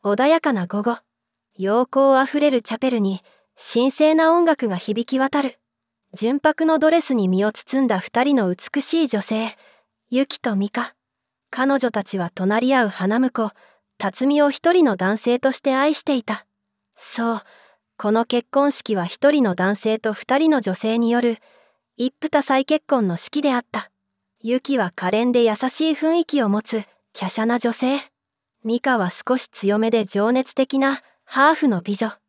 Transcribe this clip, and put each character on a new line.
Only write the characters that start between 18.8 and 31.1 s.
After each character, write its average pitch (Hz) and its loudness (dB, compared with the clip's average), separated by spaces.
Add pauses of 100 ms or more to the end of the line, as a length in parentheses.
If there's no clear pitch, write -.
は 175 -2
一 - 2
人 294 4
の 190 2
男 190 0
性 220 -2
と 214 -2
二 254 -2
人 320 4
の 277 2
女 185 -4
性 220 -2
に 233 0
よ 240 2
る、 240 0 (580)
一 247 -2 (100)
夫 311 -4
多 285 2
妻 269 2
結 302 0
婚 233 2
の 170 -2
式 - -6
で 277 2
あ 247 0
っ 240 -10
た。 - -8 (500)
ユ 240 -2
キ 277 -4
は 190 -2
可 185 -6
憐 220 0
で 240 4
優 214 2
し 302 -2
い - 0
雰 311 0
囲 339 0
気 277 0
を 208 0
持 208 0
つ、 220 -6 (300)
華 - -8
奢 220 -4
な 233 0
女 233 -2
性。 269 -2 (640)
ミ 233 -2
カ 254 0
は 180 -2
少 - -2
し - -4
強 202 -2
め 226 0
で 220 0
情 208 0
熱 254 0
的 269 -2
な、 269 0 (240)